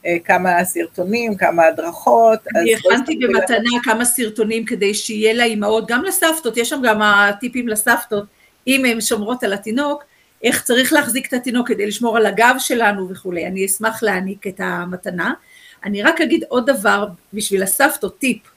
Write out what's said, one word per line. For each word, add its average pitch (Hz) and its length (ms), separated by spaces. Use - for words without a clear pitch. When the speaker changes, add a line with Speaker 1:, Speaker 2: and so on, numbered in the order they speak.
Speaker 1:
אה, 175 180
כמה 180 400
סרטונים, 190 680
כמה 170 320
הדרכות, 220 720
Speaker 2:
אני 170 180
Speaker 1:
אז 220 80
בואי 185 120
Speaker 2:
הכנתי 277 200
Speaker 1:
תספרי 254 140
לנו. - 100
Speaker 2:
במתנה 240 460
כמה 240 200
סרטונים 220 600
כדי 208 300
שיהיה 214 400
לאימהות, 220 540
גם 247 160
לסבתות, 320 520
יש 233 120
שם 285 160
גם 214 180
הטיפים 208 680
לסבתות, 214 560
אם 262 180
הן 233 160
שומרות 220 440
על 202 80
התינוק, 269 520
איך 240 200
צריך 254 300
להחזיק 277 360
את - 40
התינוק 247 360
כדי 202 180
לשמור 226 300
על 220 100
הגב 220 320
שלנו 208 520
וכולי. 180 360
אני 190 200
אשמח 220 360
להעניק 196 440
את 196 140
המתנה. 180 720
אני 202 180
רק 320 180
אגיד 311 280
עוד 247 220
דבר 202 360
בשביל 196 300
הסבתות, 202 560
טיפ. 254 200